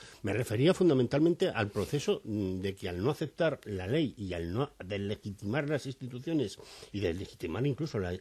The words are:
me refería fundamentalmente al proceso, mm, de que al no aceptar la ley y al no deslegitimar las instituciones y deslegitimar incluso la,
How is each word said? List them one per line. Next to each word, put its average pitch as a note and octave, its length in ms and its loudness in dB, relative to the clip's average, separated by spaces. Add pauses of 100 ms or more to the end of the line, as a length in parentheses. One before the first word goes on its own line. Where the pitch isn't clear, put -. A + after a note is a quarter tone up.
(240)
me G2 100 0
refería A#2+ 400 4
fundamentalmente D#3+ 760 4
al A2 220 0
proceso, C#3+ 560 0
mm, G2 340 0
de F#2+ 160 -2
que F#2+ 140 -6
al F2 120 -2
no B2+ 100 4
aceptar D#3 520 0
la F#2 240 -4
ley C#3 300 2
y F#2+ 160 -4
al E2+ 180 -2
no C3 220 -2 (100)
deslegitimar G2+ 840 -4
las D3+ 160 -2
instituciones C3 720 -2 (320)
y G2+ 80 -4
deslegitimar F#2 640 -2
incluso C#3+ 320 -2
la, F#2 240 0